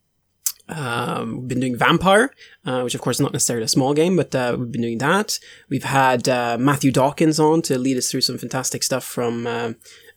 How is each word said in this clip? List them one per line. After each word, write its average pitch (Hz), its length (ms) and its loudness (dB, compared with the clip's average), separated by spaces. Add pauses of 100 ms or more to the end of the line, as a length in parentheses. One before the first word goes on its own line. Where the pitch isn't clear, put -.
(680)
um, 120 720 -6
we've 127 80 -10
been 120 120 -4
doing 127 160 -2
Vampire, 175 560 4 (320)
uh, 127 160 -2
which 120 140 -4
of 127 80 -8
course 127 140 0
is - 40 -2
not 139 140 0
necessarily 120 300 -2
a 139 40 -2
small 135 240 2
game, 170 240 4
but, - 180 0
uh, 123 240 0
we've 120 140 -6
been 120 80 -4
doing 117 180 -2
that. 190 400 0 (300)
We've 135 160 -4
had, 131 420 2
uh, 120 320 0
Matthew 139 320 2
Dawkins 147 480 2
on 156 240 4
to 135 160 -2
lead 127 200 0
us - 120 -2
through 131 120 -2
some 123 160 -2
fantastic 127 440 -6
stuff 127 220 -2
from, 120 420 -4
uh, 117 260 -4 (440)